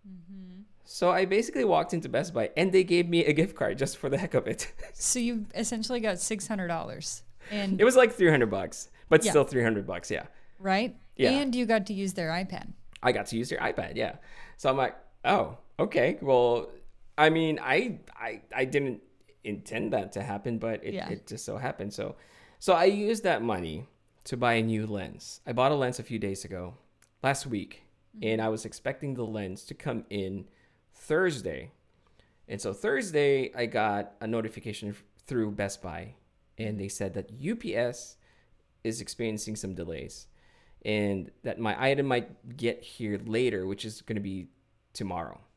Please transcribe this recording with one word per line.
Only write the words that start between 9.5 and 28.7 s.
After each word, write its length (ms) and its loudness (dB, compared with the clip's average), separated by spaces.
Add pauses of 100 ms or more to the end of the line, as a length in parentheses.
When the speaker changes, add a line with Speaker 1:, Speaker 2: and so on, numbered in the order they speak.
Speaker 2:
hundred 240 2
bucks, 240 -8
yeah. 160 -4 (320)
Speaker 1:
Right? 360 0 (220)
Speaker 2:
Yeah. 140 6
Speaker 1:
And 240 2
you 100 0
got 220 2
to 80 -6
use 180 -2
their 180 -4
iPad. 420 -6 (300)
Speaker 2:
I 100 4
got 140 -2
to 100 -6
use 120 -2
their 100 -4
iPad, 380 -2
yeah. 200 -2 (420)
So 120 2
I'm 60 2
like, 200 0 (280)
"Oh, 340 2 (220)
okay. 420 2
Well, 480 4 (480)
I 120 8
mean, 300 2
I, 380 0 (160)
I, 280 -10 (120)
I 100 2
didn't 360 0 (420)
intend 500 -4
that 200 -2
to 100 -4
happen, 360 -4
but 260 -4
it, 100 -6
Speaker 1:
Yeah. 160 -6
Speaker 2:
it 160 -8
just 180 -12
so 120 -6
happened." 360 -6
So, 220 -8 (460)
so 140 6
I 100 6
used 400 4
that 180 4
money 460 -4 (360)
to 120 -6
buy 180 4
a 80 4
new 240 0
lens. 580 -8
I 80 -8
bought 200 4
a 20 4
lens 240 0
a 60 -10
few 160 -4
days 240 -4
ago, 300 -10 (480)
last 240 0
week, 360 -6 (340)
Speaker 1:
Mm-hmm. 120 -2
Speaker 2:
and 140 2
I 80 2
was 160 -4
expecting 480 -6